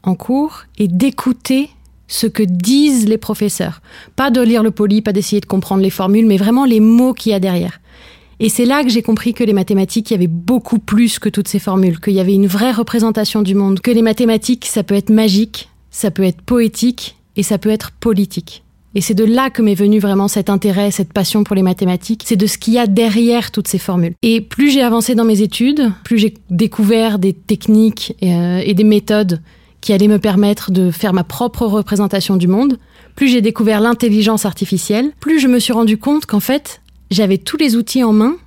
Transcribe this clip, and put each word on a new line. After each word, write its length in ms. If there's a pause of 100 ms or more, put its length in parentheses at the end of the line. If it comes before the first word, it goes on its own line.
en 140
cours 480 (160)
et 80
d'écouter 800 (380)
ce 180
que 160
disent 680
les 120
professeurs. 640 (340)
Pas 160
de 100
lire 220
le 80
poly, 300
pas 120
d'essayer 260
de 60
comprendre 380
les 80
formules, 340
mais 120
vraiment 280
les 140
mots 340
qu'il 180
y 40
a 40
derrière. 400 (600)
Et 100
c'est 160
là 180
que 60
j'ai 140
compris 320
que 80
les 100
mathématiques, 560
il 40
y 40
avait 100
beaucoup 520
plus 400
que 100
toutes 200
ces 100
formules, 400
qu'il 140
y 60
avait 140
une 140
vraie 240
représentation 720
du 100
monde, 280
que 100
les 100
mathématiques, 640
ça 160
peut 140
être 160
magique, 580 (220)
ça 180
peut 140
être 180
poétique 760 (180)
et 80
ça 160
peut 100
être 220
politique. 720 (320)
Et 60
c'est 120
de 120
là 260
que 100
m'est 140
venu 240
vraiment 280
cet 220
intérêt, 400
cette 240
passion 300
pour 120
les 60
mathématiques. 640
C'est 100
de 120
ce 100
qu'il 160
y 60
a 80
derrière 640
toutes 160
ces 100
formules. 460
Et 180
plus 300
j'ai 100
avancé 320
dans 120
mes 160
études, 500 (120)
plus 140
j'ai 160 (160)
découvert 680
des 140
techniques, 920
euh, 420
et 80
des 100
méthodes 580 (400)
qui 120
allaient 140
me 100
permettre 540
de 180
faire 240
ma 100
propre 440
représentation 680
du 120
monde, 320 (360)
plus 120
j'ai 140
découvert 380
l'intelligence 680
artificielle, 760
plus 200
je 80
me 120
suis 140
rendu 240
compte 280
qu'en 140
fait, 420 (300)
j'avais 260
tous 200
les 180
outils 280
en 80
main 360